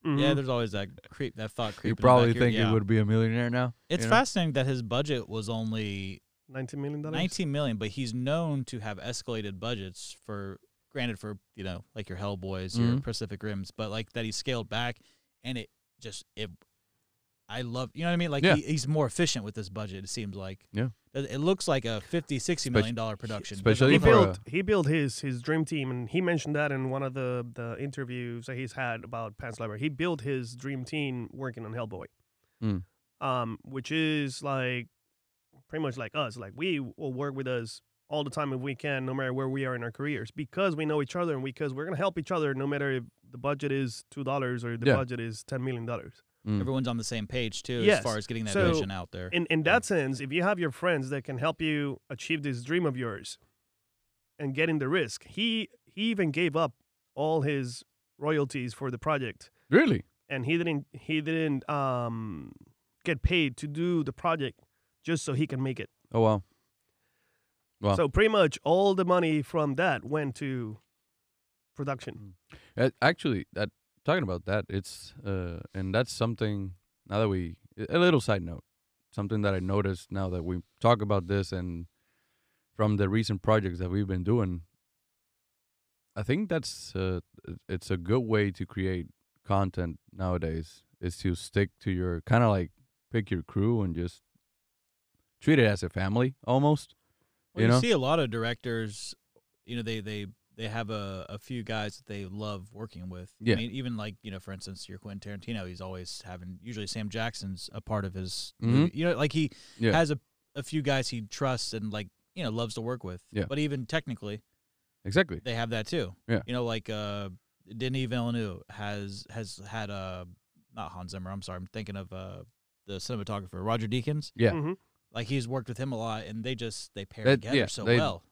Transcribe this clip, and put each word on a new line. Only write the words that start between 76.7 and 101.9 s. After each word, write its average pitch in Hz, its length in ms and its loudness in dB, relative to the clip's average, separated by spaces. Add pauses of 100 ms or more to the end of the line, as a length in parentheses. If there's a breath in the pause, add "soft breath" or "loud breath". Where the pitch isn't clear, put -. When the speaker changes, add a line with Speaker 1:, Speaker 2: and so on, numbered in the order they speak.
Speaker 3:
now 98 100 0
that 110 100 4
we, 90 280 0 (320)
a 165 100 2
little 175 220 6
side 101 220 2
note, 85 200 -8 (480)
something 104 320 -2
that 101 120 4
I 92 40 0
noticed 98 540 0
now 95 180 -2
that 90 140 -2
we 90 160 -2 (200)
talk 117 220 6
about 101 240 2
this 98 260 0
and 87 340 -6 (920)
from 107 220 4
the 101 100 4
recent 104 340 2
projects 95 380 4
that 90 100 -2
we've 101 160 0
been 92 180 0
doing, 95 380 2 (1500)
I 107 80 -4
think 170 260 2
that's, - 460 -4
uh, 92 260 0 (480)
it's 92 220 -4
a 92 60 2
good 92 240 2
way 110 320 2
to 90 140 -6
create 92 400 -2 (380)
content 92 540 0 (140)
nowadays, 82 720 -2 (160)
is 87 180 -4
to 90 160 0
stick - 360 0 (100)
to 101 100 -2
your, 90 320 0
kinda 117 260 6
like, 95 220 2 (400)
pick 110 200 0
your 87 120 0
crew 107 400 2
and 90 120 0
just 87 280 -6 (1200)
treat 151 180 6
it 117 80 8
as 101 160 2
a 87 60 -2
family, 110 460 2 (120)
almost, 143 480 4 (600)
Speaker 1:
Well, 107 80 2
Speaker 3:
you 113 60 6
Speaker 1:
you 120 40 8
Speaker 3:
know? 127 80 8
Speaker 1:
see 233 100 2
a 185 80 6
lot 139 220 4
of 127 100 0
directors, 113 840 -4 (520)
you 120 100 -8
know, 117 60 -4
they, 110 180 -4
they, 104 260 -6 (300)
they 110 120 -6
have 110 220 -6
a, 98 380 -6
a 104 100 -10
few 123 240 -8
guys 107 340 -4